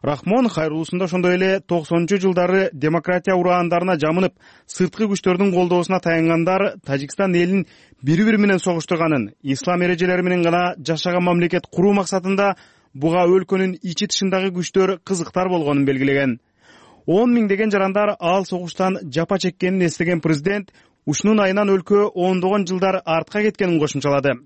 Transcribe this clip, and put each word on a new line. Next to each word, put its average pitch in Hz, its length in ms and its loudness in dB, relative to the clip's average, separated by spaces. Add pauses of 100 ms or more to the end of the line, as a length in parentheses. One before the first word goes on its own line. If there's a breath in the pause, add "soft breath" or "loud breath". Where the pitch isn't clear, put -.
Рахмон 202 460 0
Хайрулусунда 160 560 -4
ошондой 180 300 0
эле 190 260 0
токсонунчу 170 580 -2
жылдары 185 540 2
демократия 170 640 0
ураандарына 180 560 0
жамынып, 165 380 0 (340 soft breath)
сырткы 196 400 -2
күчтөрдүн 190 460 0
колдоосуна 180 500 0
таянгандар 165 720 0 (120)
Тажикстан 143 480 -2
элин 180 340 0 (360 soft breath)
бири-бири 208 340 2
менен 202 220 2
согуштурганын, 160 720 -2 (100)
ислам 165 400 -2
эрежелери 180 400 0
менен 180 220 0
гана 175 340 0
жашаган 165 460 -2
мамлекет 175 480 0
куруу 196 220 2
максатында 190 640 0 (360 soft breath)
буга 160 300 0
өлкөнүн 185 580 2
ичи 185 300 -6
тышындагы 190 400 -2
күчтөр 180 560 0
кызыктар 185 400 -2
болгонун 143 380 0
белгилеген. 135 560 0 (640 soft breath)
Он 220 260 4
миңдеген 214 400 2
жарандар 196 480 0
ал 185 240 0
согуштан 185 600 -4
жапа 165 360 -2
чеккенин 180 480 -2
эстеген 165 320 -2
президент 170 540 -2 (320 soft breath)
ушунун 202 340 2
айынан 196 320 2
өлкө 202 420 2
ондогон 185 540 0
жылдар 185 380 0
артка 165 360 -2
кеткенин 190 380 0
кошумчалады. 139 680 0